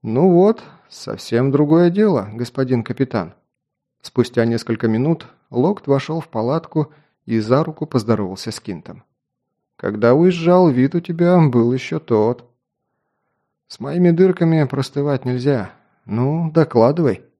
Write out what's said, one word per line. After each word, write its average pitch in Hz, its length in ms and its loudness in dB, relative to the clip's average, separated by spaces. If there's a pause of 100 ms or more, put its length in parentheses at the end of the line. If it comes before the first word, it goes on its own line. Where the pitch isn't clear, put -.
"Ну 131 300 2
вот, 190 320 2 (260)
совсем 120 600 -4
другое 151 380 2
дело, 170 440 0
господин 120 500 -4
капитан". 113 500 -6 (680)
Спустя - 440 -2
несколько 117 420 -4
минут 131 400 -2 (220)
Локт 143 380 -2
вошёл 143 340 -2
в - 60 -14
палатку 143 640 -4 (340)
и 113 140 -2
за 123 240 0
руку 156 220 -8
поздоровался 107 680 -4
с - 80 -14
Кинтом. 90 440 -14 (720)
"Когда 107 380 0
уезжал, 175 560 4
вид 131 260 0
у 170 40 0
тебя 175 400 0
был 120 340 2
ещё 131 260 -6
тот". 117 500 -2 (1160)
"С - 120 -20
моими 170 320 2
дырками 165 520 2
простывать 139 640 -4
нельзя. 123 460 -2 (340)
Ну, 143 460 -4
докладывай". 143 720 2 (160)